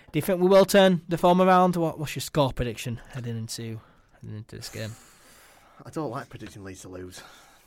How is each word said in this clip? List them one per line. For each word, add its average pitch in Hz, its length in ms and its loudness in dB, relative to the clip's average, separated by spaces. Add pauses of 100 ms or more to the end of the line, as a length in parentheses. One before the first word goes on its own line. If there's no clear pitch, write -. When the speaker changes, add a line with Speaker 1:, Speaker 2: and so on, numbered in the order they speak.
(120)
Speaker 1:
Do 151 60 -4
you 143 40 0
think 180 180 -2
we 180 80 4
will 196 160 8
turn 190 440 4
the 165 100 -4
form 180 240 4
around? 185 340 4
What, 160 220 -4
what's 151 180 -8
your 131 60 -8
score 135 320 -2
prediction 120 460 -8 (100)
heading 120 260 -10
into, 113 440 -12 (340)
heading 107 240 -16
into - 180 -16
this - 140 -16
game? 110 220 -12 (460)
Speaker 2:
<sighs> - 460 -20
I 139 60 -20
don't 151 200 -8
like 120 200 -12
predicting 104 340 -18
Leeds 95 180 -16
to 98 60 -18
lose, 90 340 -16 (440)